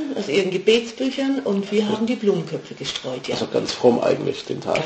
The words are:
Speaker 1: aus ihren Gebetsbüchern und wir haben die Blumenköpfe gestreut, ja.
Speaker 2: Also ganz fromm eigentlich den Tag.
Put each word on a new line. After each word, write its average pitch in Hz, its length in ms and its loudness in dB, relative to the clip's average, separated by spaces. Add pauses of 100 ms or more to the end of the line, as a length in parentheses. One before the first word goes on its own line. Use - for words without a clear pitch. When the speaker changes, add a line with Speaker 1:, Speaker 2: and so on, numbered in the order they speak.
(180)
Speaker 1:
aus 202 120 -4
ihren 185 200 2
Gebetsbüchern 247 960 0
und 196 280 0
wir 208 180 2
haben 214 180 0
die 247 80 0
Blumenköpfe 170 580 -2
gestreut, 131 540 -8
ja. 120 80 -2
Speaker 2:
Also 113 180 -2
ganz - 200 0
fromm - 260 6
eigentlich - 460 0
den - 160 -6
Tag. - 140 0 (100)